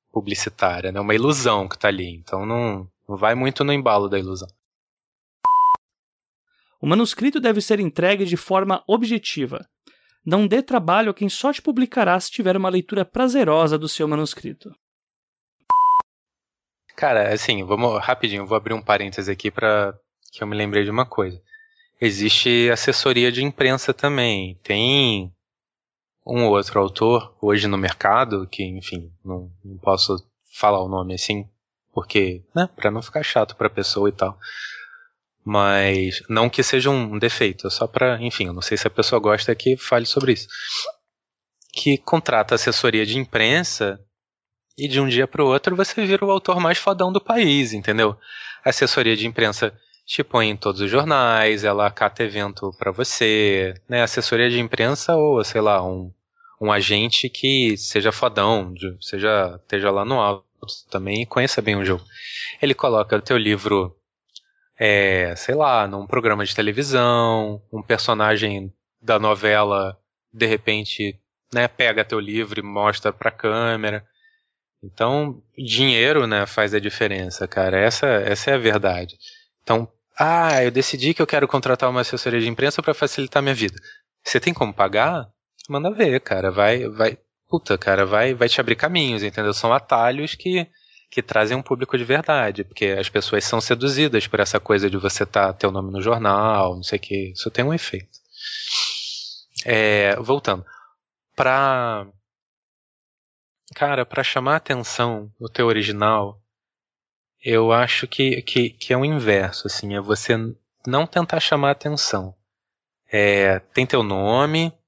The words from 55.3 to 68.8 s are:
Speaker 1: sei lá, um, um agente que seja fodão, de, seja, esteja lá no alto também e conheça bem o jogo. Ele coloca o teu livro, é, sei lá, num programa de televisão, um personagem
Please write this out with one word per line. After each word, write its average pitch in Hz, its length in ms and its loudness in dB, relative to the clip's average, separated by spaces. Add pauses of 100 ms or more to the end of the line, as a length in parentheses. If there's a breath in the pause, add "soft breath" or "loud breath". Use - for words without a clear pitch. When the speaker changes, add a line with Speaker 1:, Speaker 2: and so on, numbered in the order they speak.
Speaker 1:
sei 107 180 -2
lá, 101 220 4
um, 92 300 -6 (480 soft breath)
um 107 100 0
agente 104 560 0
que 131 500 0
seja 107 340 0
fodão, 104 600 0
de, 92 280 -10
seja, 98 600 -2
esteja 101 300 0
lá 98 140 0
no 127 140 0
alto 101 260 0 (440)
também 98 340 -4
e - 20 -10
conheça 123 360 -2
bem 107 140 0
o 98 80 -2
jogo. 92 200 -2 (580 loud breath)
Ele 143 120 2
coloca 110 440 0
o 101 40 0
teu - 140 0
livro, 104 640 0 (800)
é, 98 580 2
sei 123 200 -4
lá, 127 320 2
num 98 200 -8
programa 107 380 0
de - 100 -6
televisão, 113 1040 0 (120)
um 110 80 -8
personagem 107 920 0 (300)